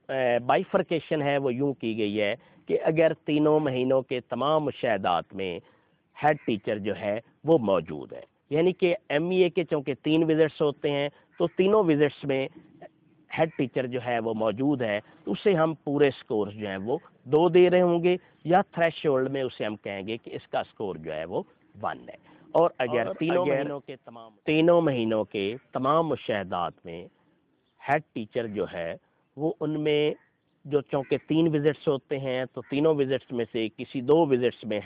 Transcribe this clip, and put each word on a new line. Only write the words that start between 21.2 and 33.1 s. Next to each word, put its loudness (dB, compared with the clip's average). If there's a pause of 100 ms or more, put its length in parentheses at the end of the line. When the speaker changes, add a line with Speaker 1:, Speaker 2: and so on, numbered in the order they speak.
Speaker 1:
वो -8 (300)
वन -10
है। -18 (380)
और 4
अगर 0
Speaker 2:
और -6
Speaker 1:
तीनों 0
Speaker 2:
अगर 2
Speaker 1:
महीनों -4
के -16
तमाम, -20 (140)
तीनों 6
महीनों 0
के -4 (160)
तमाम 2
मुशाहदात -4 (120)
में -12 (800)
head 0 (120)
teacher -6
जो -4
है, -8 (400)
वो -4
उनमें -2 (520)
जो 0
चूँकि -4
तीन 0
visits 0
होते -2
हैं, -4
तो -14 (100)
तीनों 4
visits -2